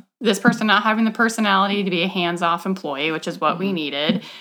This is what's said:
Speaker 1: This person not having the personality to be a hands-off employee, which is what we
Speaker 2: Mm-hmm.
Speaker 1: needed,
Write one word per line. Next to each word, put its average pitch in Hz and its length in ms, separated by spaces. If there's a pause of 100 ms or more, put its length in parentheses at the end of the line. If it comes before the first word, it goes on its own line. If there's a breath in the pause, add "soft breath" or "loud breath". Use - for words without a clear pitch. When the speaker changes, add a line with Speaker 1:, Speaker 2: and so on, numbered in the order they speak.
(200)
Speaker 1:
This 196 200
person 214 260
not 208 160
having 220 220
the 220 80
personality 202 720
to 190 80
be 175 120
a 190 40
hands-off 175 580
employee, 160 460
which 156 160
is 170 140
what 156 180
we 190 80
Speaker 2:
Mm-hmm. 196 80
Speaker 1:
needed, 151 480 (180 loud breath)